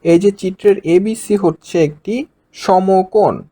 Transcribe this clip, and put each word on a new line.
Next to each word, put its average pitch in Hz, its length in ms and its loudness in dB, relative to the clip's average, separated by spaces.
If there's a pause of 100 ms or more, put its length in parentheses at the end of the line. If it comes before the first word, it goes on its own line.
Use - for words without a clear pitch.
এই 170 140 4
যে 202 120 2
চিত্রের 190 540 -2
এবিসি 202 500 0
হচ্ছে 190 480 -4
একটি 151 320 -6 (400)
সমকোণ। 190 760 0 (180)